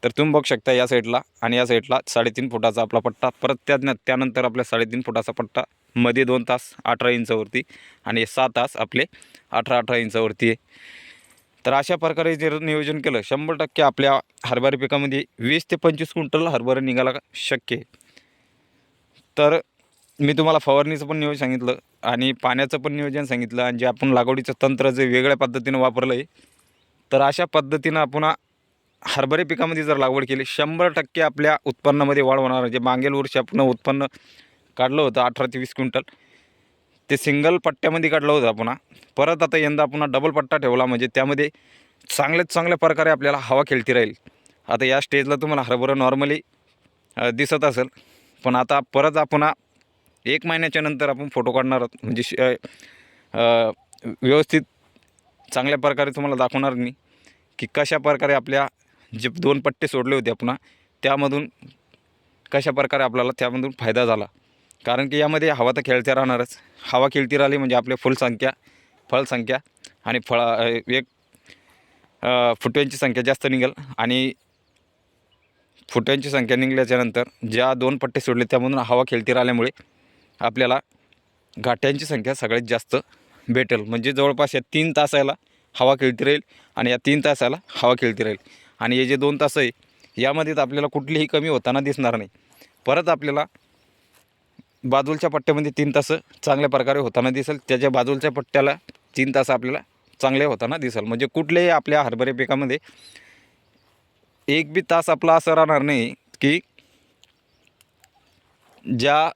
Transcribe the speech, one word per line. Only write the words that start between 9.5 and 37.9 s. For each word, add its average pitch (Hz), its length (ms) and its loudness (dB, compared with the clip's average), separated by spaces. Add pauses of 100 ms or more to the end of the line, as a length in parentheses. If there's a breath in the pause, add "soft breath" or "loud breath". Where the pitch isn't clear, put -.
अठरा, 120 260 0
अठरा 120 200 0
इंचावरती 113 500 -2
आहे. 113 100 2 (1080 loud breath)
तर 127 60 2
अशा 143 240 0
प्रकारे 160 400 -2
जर 151 220 -2
नियोजन 151 400 -4
केलं, 131 260 -2
शंभर 156 300 -4
टक्के 151 280 -2
आपल्या 139 380 2 (260)
हरभरा 127 340 0
पिकामध्ये 139 440 -2 (140)
वीस 143 320 -2
ते 170 60 0
पंचवीस 156 360 0
क्विंटल 160 340 -2
हरभरा 131 340 0
निघायला 131 300 0 (240)
शक्य - 420 -4
आहे. - 80 -12 (1500 soft breath)
तर 151 220 4 (600)
मी 143 120 2
तुम्हाला 156 260 2
फवारणीचं 147 480 2
पण 156 100 -6
नियोजन 147 220 -4
सांगितलं 127 380 -2 (260)
आणि 123 300 0
पाण्याचं 127 460 -2
पण 143 140 -6
नियोजन 147 320 -6
सांगितलं 123 380 -4
आणि 123 160 -2
जे 127 80 0
आपण 123 220 0
लागवडीचं 127 440 0 (100)
तंत्र 135 280 2
जे 131 160 0
वेगळ्या 127 300 4
पद्धतीनं 131 420 -2
वापरलं 127 360 0
आहे, 127 80 -4 (920 soft breath)
तर 135 80 4
अशा 143 240 2
पद्धतीनं 156 560 0
आपण 151 240 0 (800)
हरभरा 139 460 0
पिकामध्ये 165 340 -2
जर 147 120 2
लागवड 135 320 2
केली, 135 180 -2
शंभर 165 420 0
टक्के 160 320 -4
आपल्या 147 440 2
उत्पन्नामध्ये 143 580 2
वाढ 135 160 4
होणार. 127 300 2
जे 120 100 -2
मागील 127 340 0
वर्षी 139 260 -2
आपण 113 220 0
उत्पन्न 135 460 0 (680 soft breath)
काढलं 131 260 2
होतं 127 180 2
अठरा 123 260 0
ते 123 120 -6
वीस 127 160 -8
क्विंटल, 131 260 -2 (1120 soft breath)
ते 143 60 2
सिंगल 147 400 2
पट्ट्यामध्ये 160 540 -2